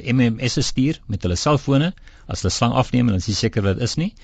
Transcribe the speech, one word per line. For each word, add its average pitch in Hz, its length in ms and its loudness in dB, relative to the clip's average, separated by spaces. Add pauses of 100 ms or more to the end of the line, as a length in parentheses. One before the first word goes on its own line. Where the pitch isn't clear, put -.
M 127 160 2
M 117 180 2 (100)
S'e 139 140 -2
stuur 135 440 0
met 101 160 -6
hulle 87 140 0
selfone, 143 560 2 (340)
as - 160 -8
hulle 95 80 0
slang 120 220 0
afneem 127 280 0
en 120 60 4
dan 104 100 2
is 92 100 -2
nie 104 80 -2
seker 110 280 0
wat 98 120 2
dit - 80 -4
is 120 140 -2
nie, 175 280 -2